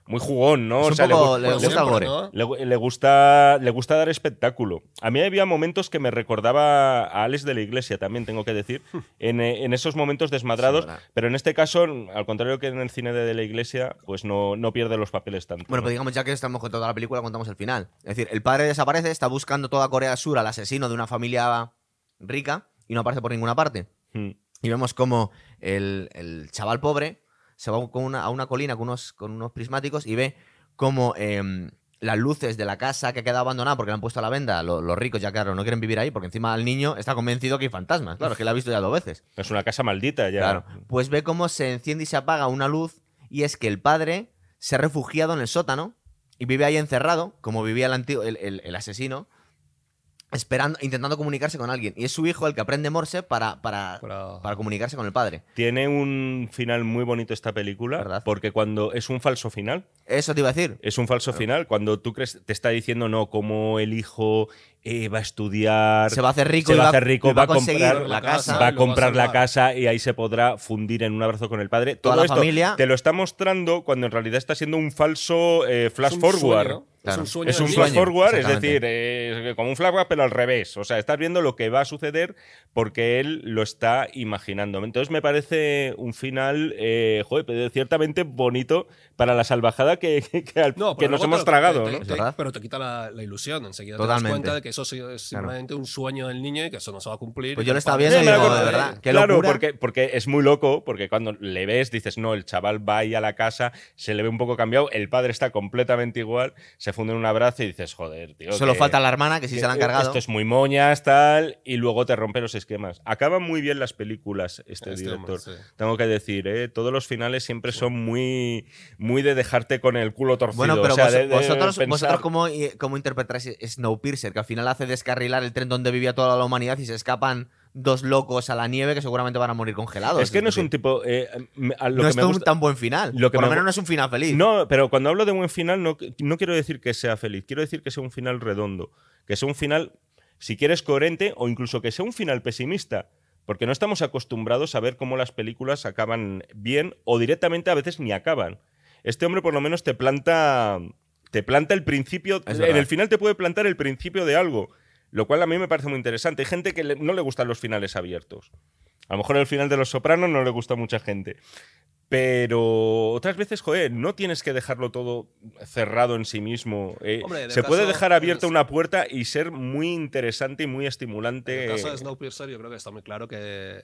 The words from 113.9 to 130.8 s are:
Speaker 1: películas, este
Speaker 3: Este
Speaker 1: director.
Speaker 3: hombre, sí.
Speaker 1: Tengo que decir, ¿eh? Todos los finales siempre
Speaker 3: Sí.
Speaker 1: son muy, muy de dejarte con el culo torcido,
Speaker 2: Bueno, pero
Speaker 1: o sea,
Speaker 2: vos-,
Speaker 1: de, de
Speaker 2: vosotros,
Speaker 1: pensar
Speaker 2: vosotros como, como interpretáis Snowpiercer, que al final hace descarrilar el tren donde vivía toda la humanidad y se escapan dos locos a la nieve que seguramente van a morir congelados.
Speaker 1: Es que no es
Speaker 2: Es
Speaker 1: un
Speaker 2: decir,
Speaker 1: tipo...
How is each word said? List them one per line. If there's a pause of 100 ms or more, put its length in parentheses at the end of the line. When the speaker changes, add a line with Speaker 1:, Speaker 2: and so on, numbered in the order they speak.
Speaker 1:
películas,
este
Speaker 3:
Este
Speaker 1:
director.
Speaker 3:
hombre,
sí. (260)
Speaker 1:
Tengo
que
decir,
¿eh?
Todos
los
finales
siempre
Speaker 3:
Sí.
Speaker 1:
son (120)
muy, (300)
muy
de
dejarte
con
el
culo
torcido,
Speaker 2:
Bueno,
pero
Speaker 1:
o
sea,
Speaker 2:
vos-,
Speaker 1:
de,
de
Speaker 2:
vosotros,
Speaker 1:
pensar
Speaker 2:
vosotros
como, (320)
como
interpretáis (160)
Snowpiercer,
que
al
final
hace
descarrilar
el
tren
donde
vivía
toda
la
humanidad
y
se
escapan (280)
dos
locos
a
la
nieve
que
seguramente
van
a
morir
congelados.
Speaker 1:
Es
que
no
es
Speaker 2:
Es
Speaker 1:
un
Speaker 2:
decir,
Speaker 1:
tipo...